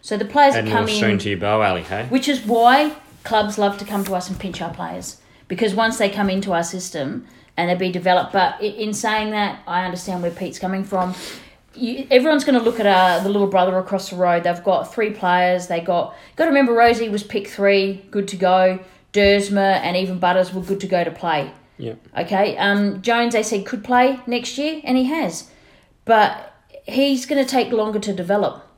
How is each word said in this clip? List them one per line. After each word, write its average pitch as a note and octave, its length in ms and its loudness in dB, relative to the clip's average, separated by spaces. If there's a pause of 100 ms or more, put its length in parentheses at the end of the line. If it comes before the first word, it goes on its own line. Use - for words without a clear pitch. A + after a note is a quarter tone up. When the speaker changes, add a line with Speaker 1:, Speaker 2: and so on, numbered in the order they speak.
Speaker 1:
So - 140 -6
the G#3 100 -2
players C#4 300 6
Speaker 2:
Add A2 100 0
Speaker 1:
that A2 40 -2
Speaker 2:
more A2+ 100 2
Speaker 1:
come A3 80 0
Speaker 2:
string G#3 260 0
Speaker 1:
in, G2 60 0
Speaker 2:
to G#2 100 -6
your G2 100 -4
bow, G#2 220 0
Ali, F#2 220 0
hey? G2 260 -6
Speaker 1:
which C4 200 0
is B3+ 160 -2
why A#3+ 500 4 (280)
clubs G#3+ 340 -2
love G3+ 220 0
to - 60 -12
come G3+ 200 -6
to F#3+ 100 -4
us F3+ 140 -6
and F#3 100 -8
pinch F#3 220 -10
our D#3+ 120 -8
players, F3 440 -12 (320)
because G3 260 -2
once A3+ 220 0
they G3+ 120 2
come G3 200 -2
into G3 240 -2
our E3+ 100 0
system E3+ 640 -8 (300)
and F3 120 -2
they F3+ 60 2
be F#3 160 -2
developed. F3+ 400 0
But F#3+ 300 2
i-, G#3 40 -4
in G#3 280 -6
saying G#3+ 380 -2
that, G#3 360 -4
I F3+ 160 -2
understand F3+ 380 -6
where E3+ 100 -4
Pete's E3+ 280 -10
coming F#3+ 260 -4
from. F#3 300 -2 (600)
You, B3+ 340 -6
everyone's C#4 360 4
gonna B3+ 180 4
look A#3 160 0
at, G#3 80 2
uh, F#3 360 4
the G3 60 -2
little G3+ 180 2
brother F#3 300 2
across F#3 320 -4
the F#3 60 -12
road. F3 280 2
They've F3 200 -2
got E3 300 -2
three G#3+ 180 -2
players. F3+ 560 0
They E3+ 140 -4
got, F3 340 -2 (220)
gotta E4 120 2
remember C4+ 240 4
Rosie A#3 360 4
was G#3 140 -4
pick - 240 -6
three, G3 640 0
good G3+ 200 -4
to F#3+ 80 -10
go. F#3 420 4 (340)
Dersma G3+ 680 4
and F3 160 -2
even F#3 220 -2
Butters F3+ 340 2
were F#3 80 -6
good G3 180 -4
to F#3+ 80 -8
go F3 160 0
to D#3+ 80 -4
play. D#3+ 400 -4 (260)
Speaker 2:
Yeah. A2+ 160 -10 (240)
Speaker 1:
Okay. F#3+ 400 0
Um, G3+ 440 2
Jones, A#3 320 2
they A3 100 2
said, G#3 220 -4
could A3+ 180 -8
play B3+ 440 2
next A#3+ 300 -6
year, D4+ 260 -4
and B3+ 140 0
he B3+ 80 2
has, C4 440 -4 (560)
but - 480 2 (320)
he's C4 400 0
gonna C#4 200 0
take B3+ 260 0
longer G#3+ 280 0
to G3+ 140 -6
develop. F#3 520 -2 (120)